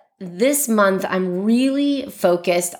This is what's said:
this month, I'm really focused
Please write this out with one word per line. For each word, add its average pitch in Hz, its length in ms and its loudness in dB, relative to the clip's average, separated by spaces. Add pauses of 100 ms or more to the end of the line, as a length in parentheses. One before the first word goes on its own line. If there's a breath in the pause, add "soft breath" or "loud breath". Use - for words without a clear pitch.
(200)
this 226 480 0
month, 196 400 2
I'm 185 380 -2
really 269 640 0
focused 175 720 0